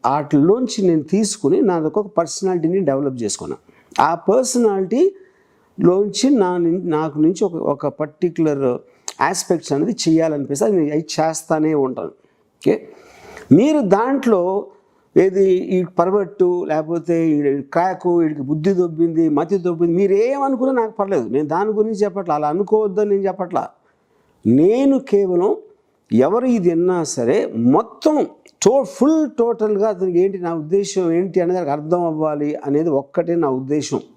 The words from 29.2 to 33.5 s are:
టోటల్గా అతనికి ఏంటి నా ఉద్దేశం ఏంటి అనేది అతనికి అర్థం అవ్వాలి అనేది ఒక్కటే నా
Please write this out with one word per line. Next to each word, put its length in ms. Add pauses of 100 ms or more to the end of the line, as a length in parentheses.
టోటల్గా 540
అతనికి 300
ఏంటి 200
నా 160
ఉద్దేశం 420 (160)
ఏంటి 260
అనేది 160
అతనికి 160
అర్థం 340
అవ్వాలి 400 (160)
అనేది 240 (100)
ఒక్కటే 340 (100)
నా 40 (100)